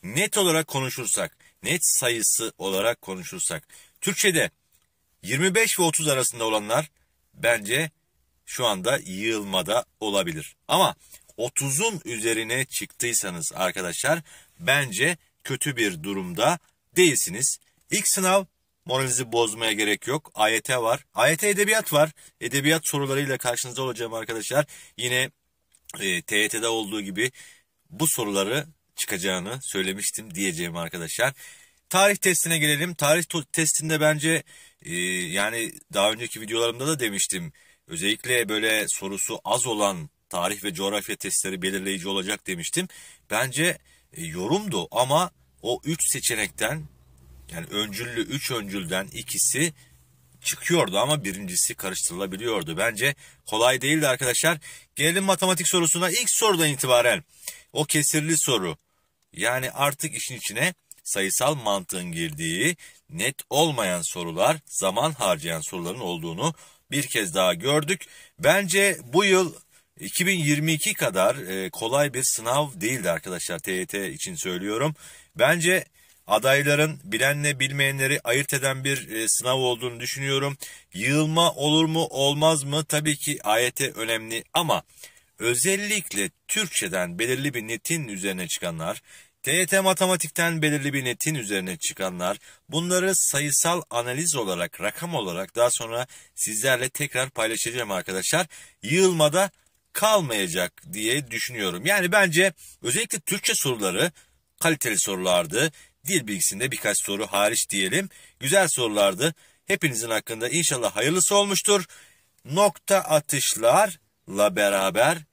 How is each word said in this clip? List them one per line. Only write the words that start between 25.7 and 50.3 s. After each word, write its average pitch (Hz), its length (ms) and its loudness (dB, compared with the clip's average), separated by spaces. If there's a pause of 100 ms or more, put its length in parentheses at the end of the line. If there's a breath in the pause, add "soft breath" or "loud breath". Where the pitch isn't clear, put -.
e, 92 220 -2
T - 140 -4
Y 104 120 2
T'de 113 200 -2
olduğu 110 320 -2
gibi 101 300 -4 (600 loud breath)
bu 165 160 -2
soruları 107 600 0 (300)
çıkacağını 95 680 -4
söylemiştim 98 720 -4
diyeceğim 156 420 -4
arkadaşlar. 87 560 -2 (560 loud breath)
Tarih 202 280 4
testine 170 420 2
gelelim. 151 360 2
Tarih 156 280 4
to-, 160 300 -4
testinde 156 480 0
bence, 151 420 2 (400 loud breath)
e, 85 120 -10 (160)
yani 98 640 -2 (200)
daha 101 180 4
önceki 110 300 -8
videolarımda 117 460 -2
da 156 140 -2
demiştim. 95 520 -4 (340 soft breath)
Özellikle 110 600 -2
böyle 107 400 0
sorusu 98 560 -6
az 120 220 0
olan 101 440 -2 (180)
tarih 98 360 -4
ve 101 100 -4
coğrafya 98 420 -4
testleri 95 460 -4
belirleyici 95 460 -4
olacak 98 380 -4
demiştim. 92 420 -4 (420 loud breath)
Bence, 131 480 0 (340 soft breath)
e, 82 120 -12
yorumdu 101 680 -2
ama 139 400 2 (320)
o 123 220 -2
üç 160 240 -2
seçenekten, 117 760 -2 (680)
yani 170 140 -10
öncüllü 123 540 -6
üç 135 300 -4
öncülden 98 560 -4
ikisi - 680 -2 (680 soft breath)